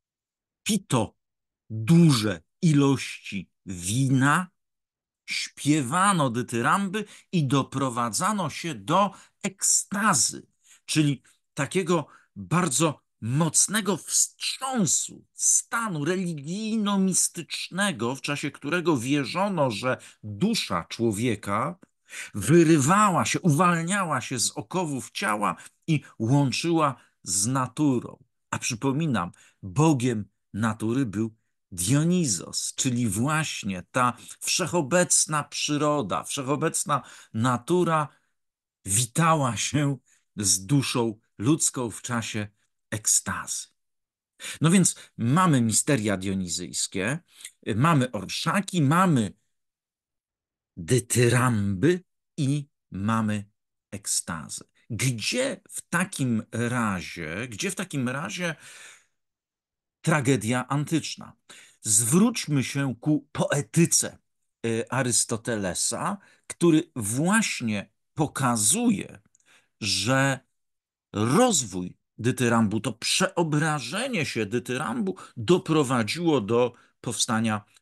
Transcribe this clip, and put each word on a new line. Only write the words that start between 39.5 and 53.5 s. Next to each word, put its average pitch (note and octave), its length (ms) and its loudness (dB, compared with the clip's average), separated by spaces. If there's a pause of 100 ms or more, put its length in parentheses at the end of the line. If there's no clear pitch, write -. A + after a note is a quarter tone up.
się C#3 400 -2 (380)
z F#2+ 300 0
duszą A#2 540 0 (180)
ludzką B2+ 540 0
w - 100 -14
czasie A2 460 -6 (420)
ekstazy. - 800 -4 (920)
No D#3+ 100 4
więc F3+ 240 4 (220)
mamy C#3 440 4
misteria A2 560 0
dionizyjskie, F#2+ 1000 -4 (560)
mamy C3+ 360 2
orszaki, E3+ 680 -2
mamy C#3+ 520 4 (1400)
dytyramby A#2 1300 2 (340)
i C#3+ 320 -2 (220)
mamy G#2+ 580 -2 (420)